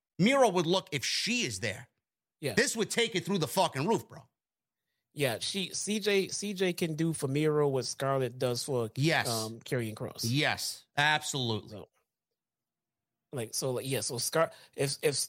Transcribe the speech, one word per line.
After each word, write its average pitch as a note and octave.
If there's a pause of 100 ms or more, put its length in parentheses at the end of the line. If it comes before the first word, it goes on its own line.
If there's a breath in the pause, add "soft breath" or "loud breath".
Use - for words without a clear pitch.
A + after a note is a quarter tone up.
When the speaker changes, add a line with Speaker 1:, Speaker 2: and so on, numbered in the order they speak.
(180)
Speaker 1:
Miro B3
would F3
look F3+
if C#3+
she A#3
is G#2
there. A2 (520)
Speaker 2:
Yeah. C3
Speaker 1:
This A#3+
would G#3+
take A#3
it F3
through F#3+
the D3
fucking D#3+
roof, G#3+
bro. - (920)
Speaker 2:
Yeah, -
she, -
C G#3
J, G3
C G3+
J F3+
can E3
do E3
for C#3+
Miro D3+
what C3
Scarlett C3
does B2
for, A#2+
Speaker 1:
Yes. C#3
Speaker 2:
um, A2+
Karrion A2+
Kross. -
Speaker 1:
Yes, B2 (120)
absolutely. C#3+
Speaker 2:
So, G2+ (1400)
like, A2+
so, C3
like, A#2+
yeah, D#3
so C3+
Scar-, D#3+ (260 loud breath)
if, C#3
if, C#3+